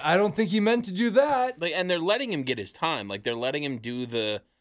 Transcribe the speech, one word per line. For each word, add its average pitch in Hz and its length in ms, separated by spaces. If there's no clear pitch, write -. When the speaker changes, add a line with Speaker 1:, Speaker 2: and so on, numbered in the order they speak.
Speaker 1:
I 160 140
don't 202 180
think 214 160
he 214 80
meant 226 260
to 190 80
do 226 180
that. 254 480
Speaker 2:
Like, 165 160
and 180 140
they're 175 100
letting 220 320
him 147 120
get 123 140
his 98 160
time. 143 340
Like, 101 160
they're 120 120
letting 127 280
him 139 160
do 120 260
the, 107 360